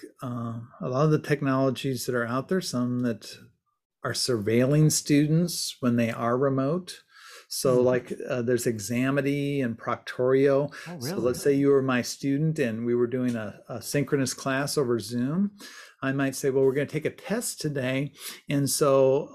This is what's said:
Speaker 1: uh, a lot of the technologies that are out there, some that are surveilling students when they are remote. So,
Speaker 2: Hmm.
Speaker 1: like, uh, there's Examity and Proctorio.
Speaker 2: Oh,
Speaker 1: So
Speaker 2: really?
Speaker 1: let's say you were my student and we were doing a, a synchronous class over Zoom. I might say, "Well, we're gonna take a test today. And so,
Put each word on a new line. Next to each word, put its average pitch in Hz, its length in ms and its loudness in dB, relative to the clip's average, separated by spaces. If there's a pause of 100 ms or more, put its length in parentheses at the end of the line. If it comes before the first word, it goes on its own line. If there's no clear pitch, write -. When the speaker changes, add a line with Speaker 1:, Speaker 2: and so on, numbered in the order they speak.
(220)
Speaker 1:
uh, 117 380 -8 (220)
a 151 80 -4
lot 131 160 2
of 156 60 4
the 151 80 6
technologies 135 840 0
that 123 100 -2
are 117 120 0
out 127 220 -4
there, 190 120 0
some 123 420 -2
that 117 340 -6 (680)
are 123 100 -4
surveilling 127 760 2
students 156 880 2
when 120 160 2
they 117 160 2
are 117 260 0
remote. 139 640 -2 (480)
So, 127 320 2
Speaker 2:
Hmm. 127 60 4
Speaker 1:
like, 127 280 0 (140)
uh, 127 140 -2
there's 120 240 0
Examity 135 960 0
and 117 160 -2
Proctorio. 135 960 2 (140)
Speaker 2:
Oh, 170 120 -12
Speaker 1:
So 123 120 -8
Speaker 2:
really? 185 100 -4
Speaker 1:
let's 120 200 0
say 147 120 4
you 139 160 4
were 139 140 4
my 127 180 0
student 139 560 -2
and 117 280 -2
we 120 100 0
were 120 120 2
doing 123 280 -2
a, 107 240 -8 (100)
a 123 120 -8
synchronous 139 520 -2
class 135 440 -4
over 120 220 2
Zoom. 127 520 -2 (500)
I 135 100 -2
might 135 240 -2
say, 143 140 -2
"Well, 135 160 4
we're 131 80 4
gonna 139 140 0
take 151 180 -4
a 131 60 -2
test - 500 -6
today. 135 500 -2 (380)
And 143 200 2
so, 135 640 4